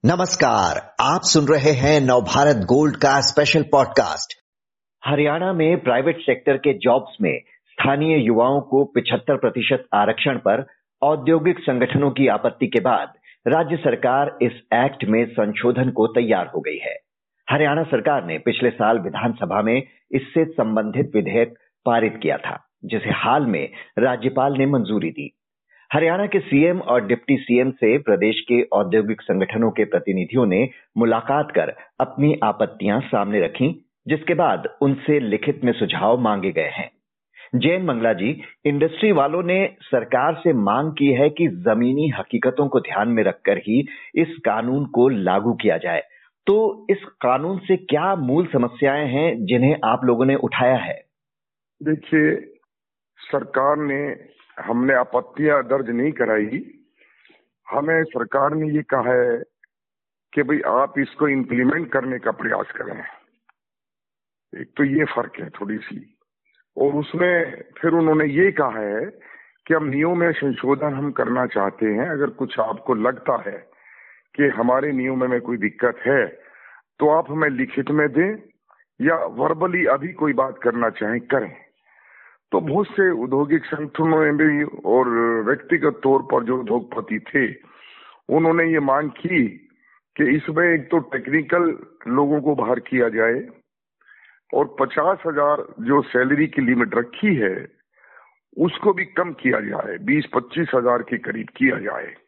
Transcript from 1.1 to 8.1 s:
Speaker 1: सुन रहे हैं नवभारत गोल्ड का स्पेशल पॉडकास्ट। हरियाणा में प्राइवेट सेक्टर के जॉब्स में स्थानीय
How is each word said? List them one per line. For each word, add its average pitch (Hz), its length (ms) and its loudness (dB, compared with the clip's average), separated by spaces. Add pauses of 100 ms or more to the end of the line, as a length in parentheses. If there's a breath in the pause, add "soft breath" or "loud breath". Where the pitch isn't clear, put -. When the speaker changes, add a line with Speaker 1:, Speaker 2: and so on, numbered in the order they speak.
Speaker 1:
सुन 151 220 4 (100)
रहे 147 180 4
हैं 143 280 4
नवभारत 127 560 4
गोल्ड 123 400 2
का 139 240 4
स्पेशल 147 420 2
पॉडकास्ट। 123 760 0 (720)
हरियाणा 147 440 -2
में 165 280 2
प्राइवेट 131 380 0
सेक्टर 135 380 0
के 139 220 0
जॉब्स - 440 0
में 69 180 -2 (260 soft breath)
स्थानीय 143 600 0